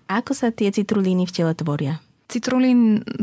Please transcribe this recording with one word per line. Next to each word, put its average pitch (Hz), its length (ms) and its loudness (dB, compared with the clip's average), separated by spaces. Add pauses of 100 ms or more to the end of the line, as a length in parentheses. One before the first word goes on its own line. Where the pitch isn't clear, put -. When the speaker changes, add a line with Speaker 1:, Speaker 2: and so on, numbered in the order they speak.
Speaker 1:
Ako 240 240 -2
sa 254 160 0
tie 202 240 -2
citrulíny 185 560 0
v - 40 -14
tele 165 200 0
tvoria? 147 480 -4 (280)
Speaker 2:
Citrulín 247 720 2 (200)